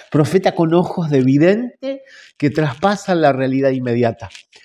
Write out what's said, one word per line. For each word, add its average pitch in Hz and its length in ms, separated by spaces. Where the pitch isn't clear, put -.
profeta 185 440
con 165 180
ojos 170 380
de 139 100
vidente 208 800
que 147 100
traspasan 165 720
la 143 140
realidad 131 340
inmediata, 120 600